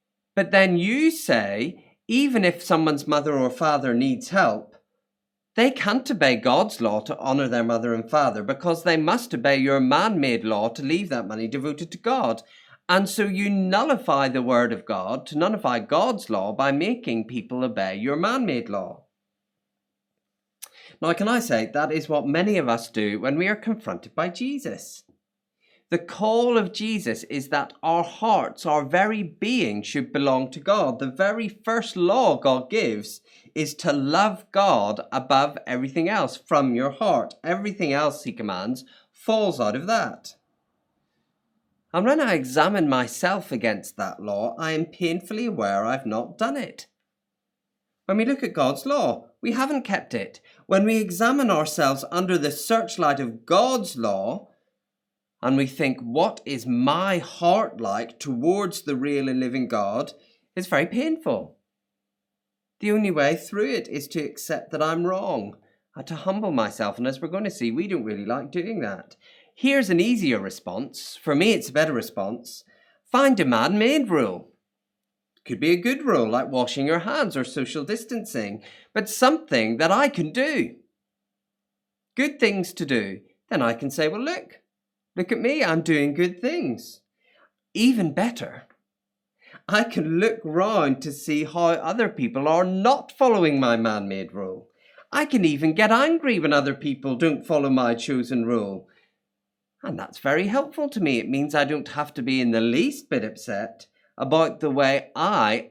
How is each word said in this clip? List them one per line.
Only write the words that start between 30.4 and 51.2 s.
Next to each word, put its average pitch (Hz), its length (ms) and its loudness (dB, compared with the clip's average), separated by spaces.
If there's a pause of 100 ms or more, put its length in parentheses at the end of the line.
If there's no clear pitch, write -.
to 156 100 -12
God. 170 380 2
The 131 120 -4
very 208 380 0
first 226 480 -4
law 185 400 4
God 127 320 2
gives 120 500 -2 (340)
is 151 220 -4
to 170 160 0
love 160 640 2
God 120 480 4 (100)
above 135 460 2 (100)
everything 135 400 -2
else 196 300 -2
from 135 360 2
your 131 180 0
heart. 185 420 0 (100)
Everything 180 480 -2
else 143 320 0
he 127 80 -8
commands 107 540 -6 (260)
falls 208 480 0
out 107 160 0
of 160 120 -6
that. 196 480 -4 (1600)
And 190 120 2
when 302 160 4
I 220 140 2
examine 151 520 2
myself 139 640 -2
against 107 460 -4
that 95 240 -8
law, 104 360 -4
I 160 140 -4
am 160 140 -2
painfully 185 640 -4
aware 104 360 0
I've 123 220 -2
not 110 320 -6
done 269 180 -2
it. - 320 -10 (1160)
When 196 120 0
we 220 80 2
look 262 180 -2
at 185 100 -4
God's 139 320 0
law, 247 460 -2 (100)
we 233 120 -2
haven't 269 280 -2
kept - 320 -6
it. 101 260 -8 (280)
When 196 180 4
we 220 120 4
examine 220 520 2